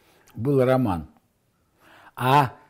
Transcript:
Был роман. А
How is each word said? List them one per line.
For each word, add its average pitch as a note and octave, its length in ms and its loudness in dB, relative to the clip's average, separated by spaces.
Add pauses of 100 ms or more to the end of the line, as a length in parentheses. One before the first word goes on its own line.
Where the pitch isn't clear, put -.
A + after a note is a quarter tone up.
(340)
Был C3 300 0
роман. A#2 440 -2 (1080)
А C3 380 0 (160)